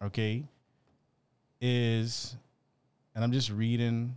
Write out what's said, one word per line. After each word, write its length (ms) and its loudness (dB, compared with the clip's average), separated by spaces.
okay, 400 -2
is, 720 0
and 80 0
I'm 80 2
just 180 0
reading 680 0